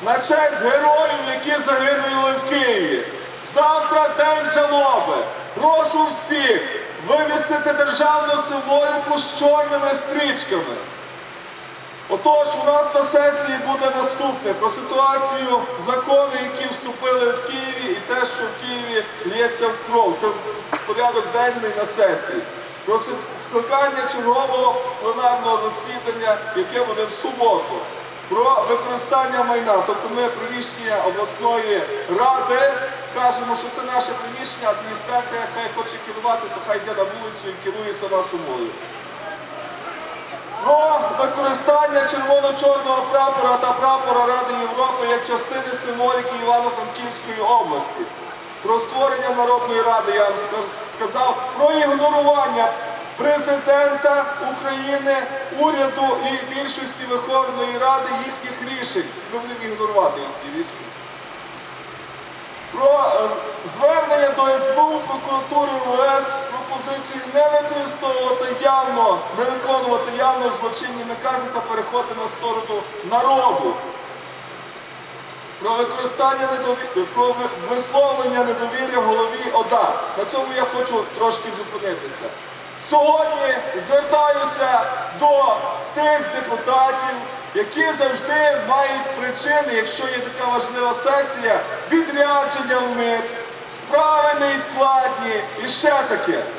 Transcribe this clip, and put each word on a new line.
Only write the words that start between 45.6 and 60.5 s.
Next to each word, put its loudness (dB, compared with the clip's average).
символіки 0
Івано-Франківської -2
області. 0
Про 2
створення 0
Народної 2
Ради, 2
я 4
вам 2
ска-, -4
сказав. 0
Про 6
ігнорування 4
президента 4
України, -2
уряду 2
і -4
більшості -6
Верховної 0
Ради 2
їхніх -10
рішень. -4
Ми -4
будемо -8
ігнорувати 0
їхні -10